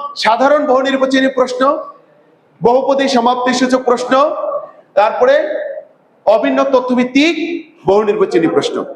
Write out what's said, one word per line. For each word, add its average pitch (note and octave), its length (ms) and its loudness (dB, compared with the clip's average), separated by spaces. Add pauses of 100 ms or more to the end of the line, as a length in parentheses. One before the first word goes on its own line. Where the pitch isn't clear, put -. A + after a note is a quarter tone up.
(160)
সাধারণ C4+ 500 2
বহু C4 160 2
নির্বাচনী C4 460 0
প্রশ্ন, C4 500 0 (840)
বহুপদী C4+ 440 2
সমাপ্তি B3 460 0
সূচক B3+ 280 0
প্রশ্ন, C4 500 0 (640)
তারপরে B3 560 2 (760)
অভিন্ন C4 380 2
তথ্যভিত্তিক B3+ 720 0 (520)
বহু G#3 160 4
নির্বাচনী F3+ 440 0
প্রশ্ন। C3+ 380 -2 (100)